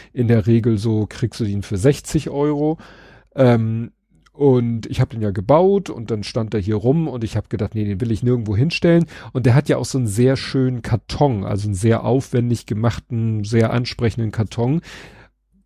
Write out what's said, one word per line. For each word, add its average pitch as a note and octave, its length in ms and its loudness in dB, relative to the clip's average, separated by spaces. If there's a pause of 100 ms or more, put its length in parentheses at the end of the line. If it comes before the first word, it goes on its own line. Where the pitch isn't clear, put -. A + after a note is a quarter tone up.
(120)
In A#2 160 0
der A2+ 180 4
Regel A#2 320 4
so G#2+ 300 0
kriegst - 320 -6
du A#2+ 40 -2
ihn G2+ 180 -4
für G#2+ 140 -6
sechzig C#3 540 0
Euro. D3 480 0 (560)
Ähm, A#2 580 2 (400)
und A#2+ 540 2
ich B2+ 140 -2
hab B2 100 0
den A2+ 120 -8
ja G#2 80 0
gebaut E3 600 2
und A2 200 -10
dann G#2+ 140 -4
stand A2 300 -6
der A2 60 0
hier G#2+ 160 0
rum C#3 320 2
und B2 160 -8
ich G#2 120 -4
hab G#2 140 -6
gedacht, G#2 240 -4
nee, G#2+ 100 -2
den G2+ 160 -4
will A#2 100 -2
ich A2 120 -2
nirgendwo A#2+ 340 0
hinstellen. E3+ 480 2 (280)
Und B2+ 140 -2
der B2 80 6
hat D3 140 2
ja D3 80 2
auch B2 80 -4
so C3+ 140 -4
einen B2+ 80 0
sehr A#2+ 300 2
schönen B2+ 460 -2
Karton, A2+ 640 0
also G#2 240 -4
einen G#2 60 -2
sehr A2+ 300 2
aufwendig A#2+ 640 0
gemachten, A2+ 800 -2
sehr A2+ 280 2
ansprechenden A#2 600 -2
Karton. A#2+ 480 -2 (840)